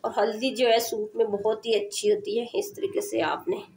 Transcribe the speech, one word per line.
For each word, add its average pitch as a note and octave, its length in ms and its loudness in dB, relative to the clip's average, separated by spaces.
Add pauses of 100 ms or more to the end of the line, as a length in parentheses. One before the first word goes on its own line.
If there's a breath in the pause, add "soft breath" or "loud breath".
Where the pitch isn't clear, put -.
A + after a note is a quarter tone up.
और A3+ 80 -2
हल्दी A3 380 0
जो A#3+ 180 2
है A3+ 120 6
सूप G#3+ 360 -4
में A3+ 140 2
बहुत G#3+ 360 0
ही A3+ 80 2
अच्छी G3+ 340 0
होती G#3 300 2
है। A#3 160 -2
इस G3+ 220 -2
तरीके G3 240 -2
से - 220 -2
आपने D#3 340 -2 (200)